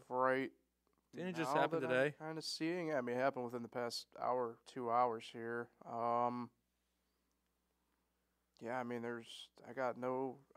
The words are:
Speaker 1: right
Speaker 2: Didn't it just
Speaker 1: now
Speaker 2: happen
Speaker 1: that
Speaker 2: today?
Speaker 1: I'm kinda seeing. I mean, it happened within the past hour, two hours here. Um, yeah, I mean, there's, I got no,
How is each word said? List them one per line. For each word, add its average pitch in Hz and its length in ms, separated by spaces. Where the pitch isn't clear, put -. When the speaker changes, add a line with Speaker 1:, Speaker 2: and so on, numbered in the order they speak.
Speaker 1:
right 127 420
Speaker 2:
Didn't 180 160
it 170 60
just 147 180
Speaker 1:
now 156 80
Speaker 2:
happen 151 180
Speaker 1:
that 127 80
Speaker 2:
today? 131 320
Speaker 1:
I'm 156 80
kinda 160 140
seeing. 160 520
I 135 60
mean, 123 160
it 127 40
happened 127 240
within 120 180
the 117 60
past 120 380
hour, 120 340
two 123 240
hours 117 420
here. 117 360
Um, 120 580
yeah, 120 180
I - 20
mean, 120 200
there's, 117 460
I 120 40
got 123 260
no, 127 380